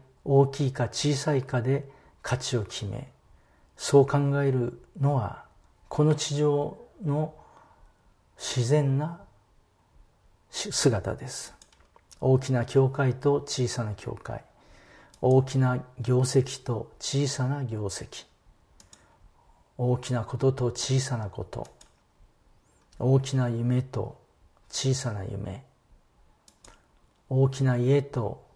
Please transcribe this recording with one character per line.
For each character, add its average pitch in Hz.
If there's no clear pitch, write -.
大 139
き 139
い 135
か 120
小 147
さ 147
い 131
か 127
で 135
価 -
値 -
を 107
決 -
め、 107
そ -
う 131
考 143
え 139
る 123
の 143
は、 110
こ -
の 151
地 143
上 147
の 151
自 -
然 139
な 165
し-、 -
姿 107
で 131
す。 -
大 131
き 131
な 117
教 135
会 131
と 143
小 127
さ 117
な 107
教 -
会、 -
大 131
き 135
な 127
業 123
績 127
と 113
小 139
さ 131
な 139
業 107
績、 -
大 123
き 127
な 113
こ -
と 135
と 127
小 131
さ 131
な 107
こ -
と、 -
大 135
き 135
な 127
夢 120
と 110
小 135
さ 123
な 101
夢、 101
大 131
き 135
な 127
家 135
と 120